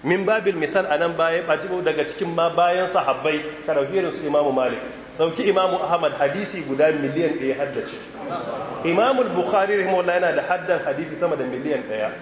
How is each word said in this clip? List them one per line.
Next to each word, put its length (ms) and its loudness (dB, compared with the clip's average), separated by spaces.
Min 220 -2
babil 280 0
misal 320 0
a 120 2
nan 180 0
baya, 260 0
ba 140 2
jibo 260 -4
daga 220 0
cikin 300 -6
ma 200 2
bayan 340 4
sahabbai, 760 0
ka 80 -2
ɗauki 240 0
irin 160 0
su 100 -8
Imamu 320 2
Malik, 240 0
ɗauki 320 2
Imamu 320 2
Ahmad, 380 2
hadisi 420 0
guda 300 4
miliyan 480 0
ɗaya 180 0
haddace. 380 -4
Imamu 400 4
Bukhari 480 2
rahimahullah 380 2
yana 160 2
da 100 2
haddan 380 0
hadisi 340 -4
sama 160 2
da 100 -4
miliyan 460 -2
ɗaya. 320 -2